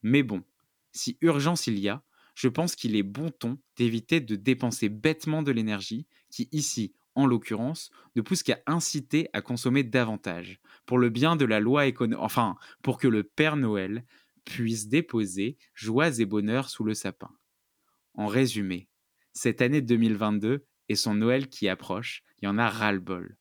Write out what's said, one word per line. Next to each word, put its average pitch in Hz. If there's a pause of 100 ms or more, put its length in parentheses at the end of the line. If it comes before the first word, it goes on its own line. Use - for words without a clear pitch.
Mais 127
bon, 104 (480)
si -
urgence 160
il 107
y 98
a, 120 (320)
je -
pense 165
qu'il 110
est 104
bon 135
ton 123 (200)
d'éviter 120
de 113
dépenser 117
bêtement 156
de 143
l'énergie 110 (220)
qui, -
ici, 143 (220)
en 139
l'occurrence, 120 (260)
ne 117
pousse 180
qu'à -
inciter 156
à 104
consommer 127
davantage, 101 (260)
pour 127
le 123
bien 139
de 143
la 110
loi 135
écono-, 120
enfin, 110 (260)
pour 127
que 135
le 110
Père 151
Noël 107 (400)
puisse 113
déposer 110 (160)
joies 120
et 113
bonheur 107
sous -
le 107
sapin. - (840)
En 107
résumé, 104 (460)
cette -
année 139
deux 120
mille 113
vingt-deux 107 (240)
et 107
son 104
Noël 127
qui -
approche, 95 (180)
il 101
y -
en 101
a 117
ras-le-bol. 98